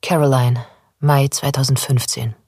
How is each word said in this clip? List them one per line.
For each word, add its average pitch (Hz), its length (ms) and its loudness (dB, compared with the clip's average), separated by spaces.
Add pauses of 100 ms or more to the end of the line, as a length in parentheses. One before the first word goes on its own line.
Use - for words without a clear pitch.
Caroline, 127 640 2 (340)
Mai 143 300 2
zweitausendfünfzehn. 131 1040 -2 (140)